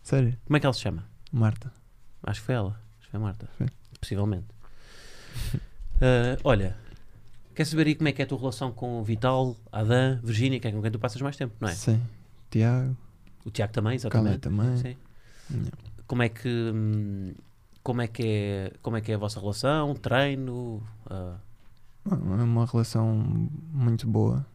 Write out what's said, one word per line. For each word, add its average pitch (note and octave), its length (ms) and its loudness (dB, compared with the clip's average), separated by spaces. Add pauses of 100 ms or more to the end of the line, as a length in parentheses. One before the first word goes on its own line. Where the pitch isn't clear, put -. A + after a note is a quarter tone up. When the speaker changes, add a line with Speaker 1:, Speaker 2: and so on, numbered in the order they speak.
Speaker 1:
Sério? B2 440 2
Speaker 2:
Como D3 120 4
é - 20 6
que D3 60 2
ela C3 80 6
se - 80 -4
chama? E2+ 240 -4 (260)
Speaker 1:
Marta. A2 400 2 (520)
Speaker 2:
Acho G2+ 160 -4
que - 60 -14
foi C3 100 0
ela. G#2 240 -4 (200)
Acho - 80 -20
que - 40 -16
foi G2+ 80 -6
a A2 40 -2
Marta. G2+ 340 -6
Speaker 1:
Foi. B2 100 -2 (320)
Speaker 2:
Possivelmente. G2+ 460 -2 (1040)
<laughs> - 80 -4 (420)
Ah, B2+ 420 6
olha, G2 320 4 (800)
quer D#3+ 100 0
saber D#3 220 2
aí D#3 80 4
como D3+ 140 2
é - 20 2
que C3+ 100 -4
é C3+ 40 2
a - 20 -12
tua C3+ 100 -2
relação B2+ 320 -4
com A#2+ 300 -6
o A2+ 60 -4
Vital, B2+ 500 2 (160)
Adam, B2 500 4
Virgínia, A#2 380 2
que A#2+ 80 -4
é A2 60 0
com G#2+ 80 -2
quem A2 100 0
tu G#2+ 80 -4
passas B2 220 -2
mais C#3 160 -4
tempo, B2+ 200 -6
não A2 120 0
é? E2+ 40 -2
Speaker 1:
Sim. A2+ 280 2 (500)
Tiago. B2 460 2 (480)
Speaker 2:
O G#2+ 40 -8
Tiago G#2 220 -2
também, A#2 260 0
Speaker 1:
Calé A2 340 2
Speaker 2:
exatamente. F#2+ 80 0
Speaker 1:
também. A2+ 380 0
Speaker 2:
Sim. B2 200 -4 (520)
Speaker 1:
Yeah. A2+ 220 -4 (340)
Speaker 2:
Como B2 160 0
é A#2+ 60 4
que, A2 220 -4
hum, G#2+ 840 -2 (480)
como B2 200 -2
é A#2 60 0
que A2+ 200 -4
é, G2+ 540 0
como A#2 160 -2
é A2 40 0
que A2 120 -2
é - 20 2
a - 20 -2
vossa G#2 220 -4
relação? C#3 560 0
Treino? B2 880 0 (260)
Ah? F2+ 280 -8 (720)
Speaker 1:
É - 20 4
uma A#2 520 2
relação A2+ 840 2 (220)
muito A#2+ 340 2
boa. A2+ 500 2